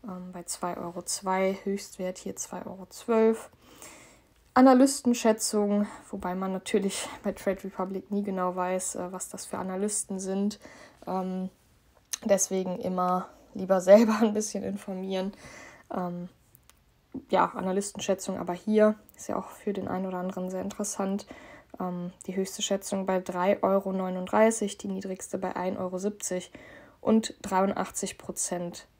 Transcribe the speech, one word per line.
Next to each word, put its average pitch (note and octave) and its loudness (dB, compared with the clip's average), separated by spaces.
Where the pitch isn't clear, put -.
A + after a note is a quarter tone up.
ähm, F3+ -12
bei F3 -14
zwei - -6
Euro F3 -8
zwei, F#3+ 0
Höchstwert F#3+ -6
hier F#3+ -10
zwei - -10
Euro F#3+ -12
zwölf. A3 2
Analystenschätzung, A#3+ 6
wobei F#3+ -6
man F#3+ -4
natürlich F#3+ -2
<laughs> - -18
bei G3 -2
Trade F#3+ -4
Republic F#3+ -8
nie G3+ -2
genau F#3 -2
weiß, F#3 -2
äh, F3+ -6
was F#3 -10
das - -12
für - -8
Analysten F#3+ -4
sind. G3 -2
Ähm, F#3 -4
deswegen F#3+ 0
immer F3+ 0
lieber F#3 2
<laughs> - -
selber G#3+ 10
ein G#3+ 4
bisschen G#3+ -2
informieren. F#3+ -4
Ähm, F3 -4
ja, F#3 4
Analystenschätzung, F#3+ -2
aber F3 -4
hier G#3+ 4
ist - -12
ja - -2
auch F#3+ -6
für - -6
den G3 -4
einen F#3 -2
oder F#3 -4
anderen F#3 -6
sehr F#3 -6
interessant. G3 -4
Ähm, F3+ -6
die F#3 -8
höchste F#3+ -4
Schätzung G3 -2
bei F#3 2
drei F#3 0
Euro G3 2
neununddreißig, F#3+ 2
die G#3 -10
niedrigste F#3+ -8
bei F#3 -4
ein F#3 -4
Euro F#3 -6
siebzig F#3+ -6
und A3 4
dreiundachtzig F#3+ 0
Prozent - -6